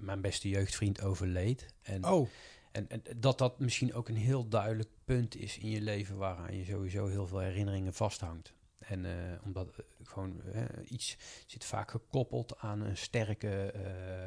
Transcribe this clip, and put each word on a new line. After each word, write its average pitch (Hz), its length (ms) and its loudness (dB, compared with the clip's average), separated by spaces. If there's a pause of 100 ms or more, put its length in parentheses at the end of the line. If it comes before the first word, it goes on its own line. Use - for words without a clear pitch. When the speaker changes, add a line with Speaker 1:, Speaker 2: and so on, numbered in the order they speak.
Speaker 1:
mijn 98 160 -2
beste 98 280 0
jeugdvriend 98 540 4
overleed. 95 640 2 (160)
En 98 220 -2
Speaker 2:
Oh. 170 240 6 (440)
Speaker 1:
en, 104 160 -4
en 117 140 -4 (140)
dat 123 220 4
dat 127 200 2
misschien 123 360 2
ook 120 140 -2
een 117 80 0
heel 120 320 2
duidelijk 107 400 2 (160)
punt 123 320 2
is - 220 -6
in 107 120 -4
je 107 100 0
leven 104 360 0
waaraan 92 400 -2
je 92 80 -4
sowieso 98 420 0
heel 98 200 2
veel 95 120 -2
herinneringen 95 560 0
vasthangt. 85 580 -2 (260)
En, 92 260 -4
eh, 87 400 -4
omdat, 92 240 -4
eh, - 160 -12 (180)
gewoon, 95 400 -6 (100)
eh, 110 100 -2 (260)
iets - 280 -6 (300)
zit - 180 -12
vaak - 260 -2
gekoppeld 120 680 0
aan 104 220 -2
een 104 160 0
sterke, 104 720 0
eh, 98 120 -4 (440)